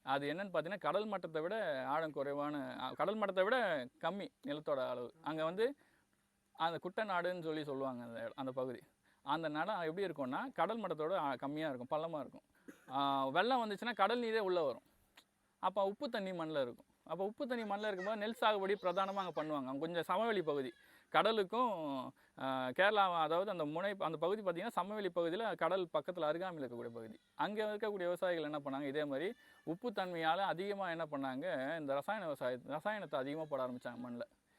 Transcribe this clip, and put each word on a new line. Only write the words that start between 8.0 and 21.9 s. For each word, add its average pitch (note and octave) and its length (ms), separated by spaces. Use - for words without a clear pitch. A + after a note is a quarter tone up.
அந்த A#2 160
இட-, A2+ 160
அந்த C3 160
பகுதி. C3 280
அந்த D#3 280
நிலம் F3 320
எப்படி E3+ 240
இருக்கும்னா, C#3 360
கடல் G#3 280
மட்டத்தோட, D#3+ 500
அ, B2+ 40
கம்மியா D3 340
இருக்கும், B2+ 300
பள்ளமா D#3+ 200
இருக்கும். - 220
ஆ, C#3 380
வெள்ளம் A3 380
வந்துச்சுன்னா G#3+ 280
கடல் G#3 280
நீரே A3+ 180
உள்ள F3+ 240
வரும். B2+ 180
அப்ப F#3+ 240
உப்பு G#3 260
தண்ணி G3 220
மண்ணுல D#3 300
இருக்கும். A#2+ 240
அப்ப E3+ 220
உப்பு A#3 220
தண்ணி A#3+ 160
மண்ணுல G#3 240
இருக்கும்போது G3+ 300
நெல் G#3+ 240
சாகுபடி G#3 320
பிரதானமா F#3+ 400
அங்க F3+ 300
பண்ணுவாங்க. D3+ 220
அங்க C3+ 120
கொஞ்சம் E3 260
சமவெளி G3+ 380
பகுதி, C#3+ 320
கடலுக்கும், G#3+ 600